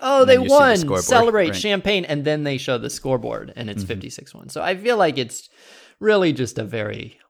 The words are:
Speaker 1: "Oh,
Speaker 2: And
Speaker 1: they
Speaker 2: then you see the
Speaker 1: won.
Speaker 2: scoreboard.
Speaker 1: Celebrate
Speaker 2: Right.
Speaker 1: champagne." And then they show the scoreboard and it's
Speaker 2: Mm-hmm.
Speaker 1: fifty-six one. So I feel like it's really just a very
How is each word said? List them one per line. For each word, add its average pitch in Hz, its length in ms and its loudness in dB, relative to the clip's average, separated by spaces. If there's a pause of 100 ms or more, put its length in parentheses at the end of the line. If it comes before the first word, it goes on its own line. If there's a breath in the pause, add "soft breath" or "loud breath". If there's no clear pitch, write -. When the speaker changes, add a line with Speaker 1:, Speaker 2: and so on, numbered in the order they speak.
Speaker 1:
"Oh, 269 180 2
Speaker 2:
And 254 80 6
Speaker 1:
they 254 60 10
Speaker 2:
then 254 80 2
you 254 60 -2
see 269 60 6
the 294 40 10
Speaker 1:
won. 247 180 6
Speaker 2:
scoreboard. 104 260 0
Speaker 1:
Celebrate 214 460 4
Speaker 2:
Right. 101 60 -6
Speaker 1:
champagne." 196 500 -2
And 147 200 -4
then 151 180 -2
they 139 160 -4
show 131 180 -4
the 117 140 -8
scoreboard 117 640 -6
and 113 160 -10
it's 101 100 -8
Speaker 2:
Mm-hmm. 95 60 -6
Speaker 1:
fifty-six - 480 -12
one. - 140 -20
So 151 120 -10
I 180 160 -4
feel 226 200 -2
like 160 200 2
it's - 320 -8 (500 loud breath)
really 196 320 4
just 123 280 -4
a 113 40 -6
very 107 540 -10 (120)